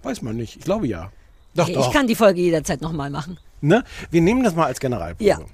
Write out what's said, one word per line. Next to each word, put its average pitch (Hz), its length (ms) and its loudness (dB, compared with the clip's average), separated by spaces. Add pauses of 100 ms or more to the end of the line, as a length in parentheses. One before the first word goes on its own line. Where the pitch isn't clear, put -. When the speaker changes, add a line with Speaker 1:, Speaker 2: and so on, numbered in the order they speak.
Speaker 1:
weiß - 200 -8
man 113 140 -6
nicht. 117 200 -8
Ich - 80 -16
glaube, 190 220 -2
ja. 92 240 -6 (440)
Doch, 165 100 2
Speaker 2:
Okay, 175 100 -4
Speaker 1:
doch. 269 140 2
Speaker 2:
ich - 40 -4
kann 285 140 2
die 226 80 2
Folge 196 260 4
jederzeit 165 400 0
nochmal 151 300 -6
machen. 151 280 -10 (220)
Speaker 1:
Ne? 185 240 4 (260)
Wir 170 120 4
nehmen 233 220 4
das 202 100 2
mal 165 120 2
als 127 140 -6
Generalprobe. 113 480 -2
Speaker 2:
Ja. 143 120 2 (140)